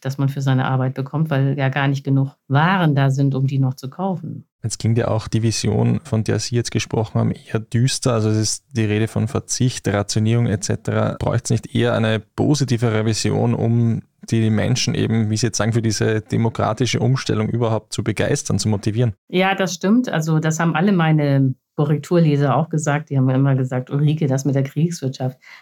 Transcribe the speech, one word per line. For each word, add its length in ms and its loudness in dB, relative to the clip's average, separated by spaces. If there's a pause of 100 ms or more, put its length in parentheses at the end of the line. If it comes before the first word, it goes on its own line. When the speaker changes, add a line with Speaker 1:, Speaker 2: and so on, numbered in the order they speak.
Speaker 1:
das 160 -6
man 100 0
für 140 -6
seine 240 2
Arbeit 260 0
bekommt, 380 -4
weil 280 0
ja 120 0
gar 180 0
nicht 160 -2
genug 320 0 (100)
Waren 480 2
da 140 2
sind, 260 2
um 120 -2
die 120 -2
noch 140 0
zu 160 -12
kaufen. 560 -8 (180)
Speaker 2:
Jetzt 160 -6
klingt 200 0
ja 100 0
auch 200 -2
die 140 0
Vision, 600 0
von 200 -2
der 160 0
Sie 140 -6
jetzt 160 -2
gesprochen 480 -2
haben, 140 0
eher 260 -8
düster. 540 0
Also 160 2
es 80 2
ist 280 -2 (120)
die 80 2
Rede 240 0
von 200 -2
Verzicht, 600 -2
Rationierung 580 0
et 160 -2
cetera. 560 -2
Bräuchte 360 -2
es 80 -2
nicht 120 -16
eher 200 2
eine 260 0
positivere 840 0
Vision, 480 0
um 480 2 (280)
die 200 2
Menschen 440 0
eben, 360 0
wie 60 0
Sie 100 0
jetzt 100 -2
sagen, 160 0
für 100 2
diese 380 0
demokratische 800 0
Umstellung 480 0
überhaupt 440 -2
zu 120 -4
begeistern, 560 -2
zu 80 -2
motivieren? 460 0 (140)
Speaker 1:
Ja, 280 0
das 180 -2
stimmt. 340 2
Also 300 0
das 220 0
haben 160 2
alle 160 2
meine 640 2 (180)
Korrekturleser 800 2
auch 140 0
gesagt. 420 -2
Die 80 0
haben 120 2
immer 260 2
gesagt, 340 -4
„Ulrike, 380 0
das 160 -2
mit 100 0
der 80 2
Kriegswirtschaft, 760 -4 (220)